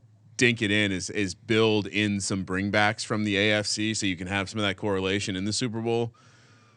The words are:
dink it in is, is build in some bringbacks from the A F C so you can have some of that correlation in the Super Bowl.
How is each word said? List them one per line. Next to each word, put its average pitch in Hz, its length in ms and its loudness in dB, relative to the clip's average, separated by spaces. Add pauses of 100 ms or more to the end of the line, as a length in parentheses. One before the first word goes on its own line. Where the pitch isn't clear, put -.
(380)
dink 120 260 4
it 101 80 2
in 104 200 2
is, 90 200 -4
is 95 240 -2
build 110 520 2
in 101 320 0
some 95 260 -4
bringbacks 101 600 0
from 107 200 -2
the 101 120 2
A 107 160 4
F 107 140 0
C 107 280 -2
so 104 120 -4
you 92 100 0
can 92 100 -8
have 98 220 -2
some 110 100 -6
of 104 60 0
that 95 120 0
correlation 98 580 -2
in 92 100 -4
the 104 80 -2
Super 117 280 -4
Bowl. 117 320 -2 (640)